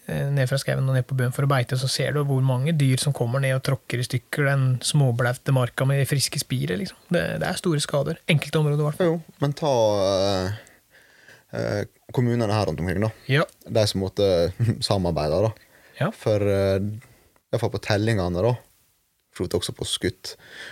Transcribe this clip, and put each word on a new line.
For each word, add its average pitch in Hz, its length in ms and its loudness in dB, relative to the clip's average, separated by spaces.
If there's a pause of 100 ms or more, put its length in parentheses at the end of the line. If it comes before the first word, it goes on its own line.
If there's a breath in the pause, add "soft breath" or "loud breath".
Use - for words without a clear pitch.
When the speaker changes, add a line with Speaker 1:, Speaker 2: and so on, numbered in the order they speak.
Speaker 1:
eh, 143 240 -2
ned 135 160 2
fra 135 80 -2
skauen 135 320 -2
og 131 80 0
ned 127 80 0
på 135 140 -6
bøen 123 180 0
for 139 80 0
å 139 60 2
beite, 131 260 0
så 131 120 -2
ser 131 280 -2
du 147 80 0
hvor 135 160 0
mange 131 320 2
dyr 135 240 4
som 139 160 0
kommer 127 320 -2
ned 135 140 2
og - 80 -8
tråkker 131 340 -2
i 123 60 -4
stykker - 420 -2
den 139 140 2 (180)
småblaute 127 720 0
marka 131 320 0
med 139 240 2
friske 143 320 -2
spirer, 143 400 -2
liksom. 185 160 -8 (160)
Det, 170 120 2 (180)
det - 80 -2
er 185 100 -4
store 151 200 0
skader. 147 360 -2 (120)
Enkelte 160 340 2
områder, 147 180 2
i 151 80 0
hvert 151 120 -4
fall. 175 120 4
Speaker 2:
Jo, 165 80 -2 (200)
men 143 120 0
ta, 147 200 -2 (340)
eh, 95 420 2 (1040 loud breath)
eh, 113 320 -4 (280)
kommunene 120 400 0
her 104 140 2
rundt 78 140 -2
omkring, 90 200 -2
da. 110 100 0 (160)
Speaker 1:
Ja. 131 180 2 (220)
Speaker 2:
De 110 200 2
som 95 140 -2
måtte 95 600 2
<laughs> - 280 0
samarbeide, 82 540 0
da. 110 100 0 (440 loud breath)
Speaker 1:
Ja. 165 140 -2
Speaker 2:
For, 107 300 0
eh, 98 400 2
i - 720 -10
hvert 120 80 0
fall 110 140 -2
på - 80 -6
tellingene, 101 600 0
da. 120 120 2 (840)
For 92 80 -4
så - 20 -4
vidt 87 80 -4
også - 200 -2
på - 120 -8
skutt. - 480 -6 (380 loud breath)